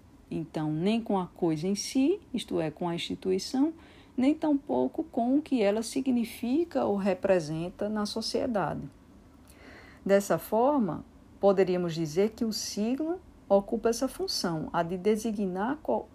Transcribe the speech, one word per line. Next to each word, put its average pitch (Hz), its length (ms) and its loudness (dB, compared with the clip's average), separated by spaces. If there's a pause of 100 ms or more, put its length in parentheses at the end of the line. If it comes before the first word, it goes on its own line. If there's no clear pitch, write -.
(300)
então, 160 400 -4
nem 190 300 0
com 214 180 0
a 180 80 -2
coisa 160 400 -2
em 196 80 0
si, 277 460 0 (120)
isto 185 280 -4
é, 156 100 -2
com 175 180 -6
a 170 60 -2
instituição, 190 800 -2 (440)
nem 262 180 4
tampouco 277 680 0
com 254 340 0
o 302 60 4
que 254 200 0
ela 208 200 2
significa 247 1040 0
ou 202 120 2
representa 185 920 0
na 208 180 -2
sociedade. 214 760 -2 (1200)
Dessa 196 340 4
forma, 226 680 0 (360)
poderíamos 180 520 4
dizer 165 400 0
que - 120 -6
o 226 80 -2
signo 269 640 -4 (300)
ocupa 202 400 2
essa 233 180 0
função, 180 640 -4
a 170 120 0
de 170 120 -4
designar 208 840 -2
qual, - 320 -4